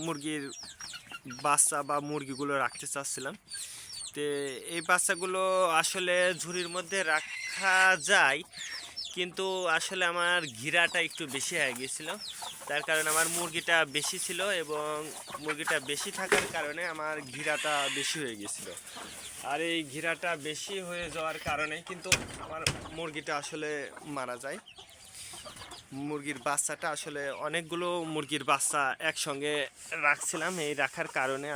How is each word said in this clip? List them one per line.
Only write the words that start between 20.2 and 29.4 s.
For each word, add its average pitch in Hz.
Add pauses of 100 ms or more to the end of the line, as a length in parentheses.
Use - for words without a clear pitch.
বেশি 156 (120)
হয়ে 175
যাওয়ার 160 (100)
কারণে 156 (120)
কিন্তু 180 (360)
আমার 160 (360)
মুরগিটা 156
আসলে 151 (460)
মারা 127
যায়। 147 (1500)
মুরগির 143
বাচ্চাটা 147
আসলে, 147 (260)
অনেকগুলো 170 (260)
মুরগির 147
বাচ্চা 143 (280)
একসঙ্গে 147 (540)